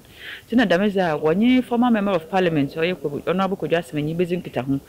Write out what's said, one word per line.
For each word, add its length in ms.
Nti 80
na 100
dɛm 240
ɛdze 80
a, 200
wɔnye 460
former 280
member 200
of 180
parliament, 460
ɔyɛ 200
Kwebu-, 320
Honorable 300
Kwedu 200
Asmani 380
bedzi 260
nkitaho, 480